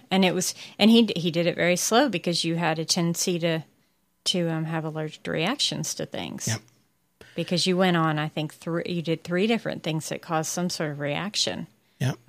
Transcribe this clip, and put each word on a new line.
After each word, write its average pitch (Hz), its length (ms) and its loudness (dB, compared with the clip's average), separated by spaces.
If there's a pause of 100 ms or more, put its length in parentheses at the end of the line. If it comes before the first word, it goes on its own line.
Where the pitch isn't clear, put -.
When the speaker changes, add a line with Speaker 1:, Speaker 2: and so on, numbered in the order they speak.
(120)
Speaker 1:
And 190 140 6
it 170 100 4
was, 180 180 -2 (240)
and 214 140 8
he, 226 240 6
he 170 160 -2
did 170 160 2
it 165 80 0
very 175 220 2
slow 247 320 4
because 175 340 -2
you 165 140 0
had 160 200 0
a 165 60 -4
tendency 170 560 0
to, 160 240 0 (600)
to, 170 240 2
um, 160 160 -2
have 160 180 -4
allergic 156 420 -8
reactions 165 720 -2
to 156 100 -4
things. - 440 -8
Speaker 2:
Yep. 110 100 -2 (760)
Speaker 1:
Because 170 320 -2
you 185 100 2
went 180 180 4
on, 160 240 2
I 156 80 -2
think, 156 260 -6
three, 170 320 -6
you 170 160 -4
did 160 220 -2
three 180 240 0
different 220 360 -2
things 160 260 -4
that 143 120 -6
caused 160 300 -2
some 175 180 -2
sort 156 220 -4
of 143 80 -8
reaction. 160 680 -4 (340)
Speaker 2:
Yep. 127 160 0 (120)